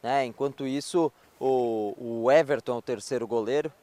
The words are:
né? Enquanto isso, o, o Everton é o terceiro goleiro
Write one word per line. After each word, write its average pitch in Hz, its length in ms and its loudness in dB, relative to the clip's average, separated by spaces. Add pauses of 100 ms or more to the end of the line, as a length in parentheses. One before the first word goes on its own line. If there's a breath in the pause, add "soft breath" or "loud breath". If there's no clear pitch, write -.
né? 131 220 0
Enquanto 135 420 -6
isso, 143 460 0 (260 soft breath)
o, 120 600 0
o 117 320 0
Everton 135 460 4
é - 20 -4
o 110 40 -8
terceiro 117 440 -4
goleiro 120 460 -2 (100)